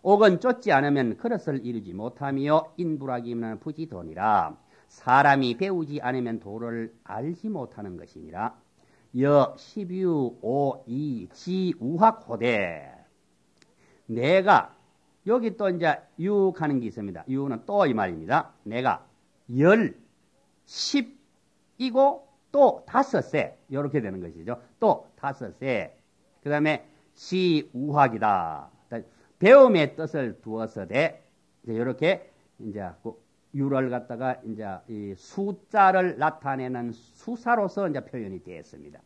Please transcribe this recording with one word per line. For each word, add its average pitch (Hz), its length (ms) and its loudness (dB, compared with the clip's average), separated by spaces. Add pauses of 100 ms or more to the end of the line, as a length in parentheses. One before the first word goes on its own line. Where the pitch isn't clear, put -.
옥은 202 360 6
쫓지 240 320 0
않으면 139 460 2
그릇을 160 480 -6
이루지 110 280 -8
못함이요. 139 840 -2
인불학이면 120 800 -6
부지돈이라. 92 1000 -2 (300)
사람이 135 720 4
배우지 165 440 -4
않으면 123 380 -4
도를 113 540 -10 (100)
알지 165 460 -10
못하는 110 480 -10
것이니라. 82 580 -12 (640)
여, 139 380 4
십유, 175 840 -4
오, 135 440 -2
이, 123 480 -6
지, 185 460 -4
우학, 170 480 0
호대. 98 680 -4 (1120)
내가, 151 680 4 (520)
여기 226 280 0
또 196 140 -2
이제 165 320 0 (180)
유 190 320 2
가는 147 280 -2
게 113 80 -6
있습니다. 95 400 -10
유는 131 380 -4
또 202 200 2
이 131 80 0
말입니다. 95 580 -2 (120)
내가 117 420 -2 (520)
열, 185 380 4 (680)
십이고 - 1600 -2 (240)
또 - 360 4
다섯 - 340 0
세. - 360 -4 (140)
요렇게 139 300 -2
되는 95 180 -8
것이죠. 85 420 -10 (180)
또 - 360 0
다섯 127 360 -8
세. 120 440 -4 (480)
그다음에 147 440 0 (260)
지, 175 600 0
우학이다. 107 960 0 (680)
배움의 208 560 8
뜻을 147 460 -6
두어서 110 460 -8
돼. 143 360 -2 (400)
이제 113 140 -6
요렇게 131 540 -2 (280)
이제 101 300 -10 (140)
그 113 160 -12 (340)
유를 135 360 -2
갖다가 123 460 -6 (100)
이제 107 220 -10 (200)
이 104 300 -10
숫자를 190 1000 0
나타내는 127 720 -4
수사로서 220 1000 -4
이제 139 160 -6
표현이 95 380 -12
되었습니다. 73 640 -20